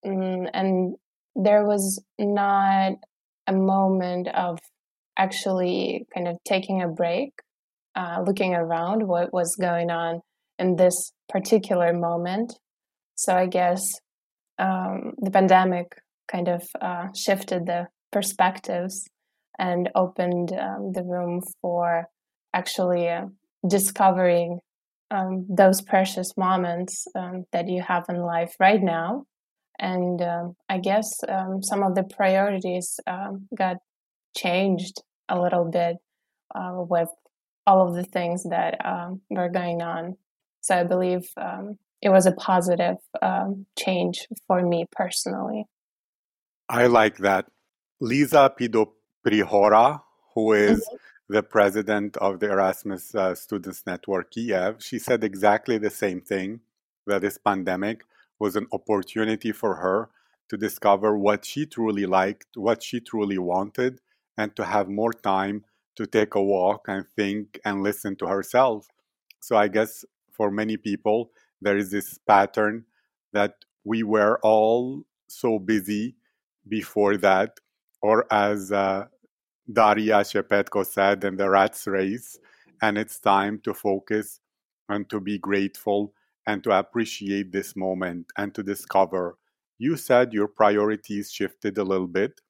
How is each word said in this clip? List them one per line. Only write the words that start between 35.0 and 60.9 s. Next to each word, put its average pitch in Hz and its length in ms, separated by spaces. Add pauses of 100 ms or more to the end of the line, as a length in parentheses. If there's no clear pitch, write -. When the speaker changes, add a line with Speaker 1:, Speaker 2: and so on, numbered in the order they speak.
Speaker 1:
a 180 120
little 175 240
bit, 170 320 (580)
uh, 180 340
with 170 200 (580)
all 190 200
of 175 80
the 180 100
things 180 400
that, 170 400
um, 180 460
were 180 180
going 175 340
on. 170 340 (440)
So - 160
I 175 80
believe, 180 400 (120)
um, 196 420 (220)
it 202 100
was 190 160
a 180 60
positive, 180 640 (240)
um, 196 460 (120)
change 175 500 (180)
for 180 160
me 175 280
personally. 202 760 (1040)
Speaker 2:
I 120 180
like 113 320
that. 95 280 (540)
Lisa 135 560
Pido 113 360 (340)
Prihora, 107 760 (320)
who 110 180
is 104 280
Speaker 1:
Mm-hmm. - 160 (320)
Speaker 2:
the 104 140
president 104 760
of 95 220
the 104 100
Erasmus, 95 640
uh, 95 200
Students 95 520
Network 92 460
Kiev, 107 500
she - 160
said 113 260
exactly 104 540
the 104 120
same 92 300
thing, 98 400 (460)
that 98 160
this 101 160
pandemic 95 640 (340)
was 101 180
an 98 160
opportunity 110 800
for 101 240
her 92 340 (380)
to 107 80
discover 104 600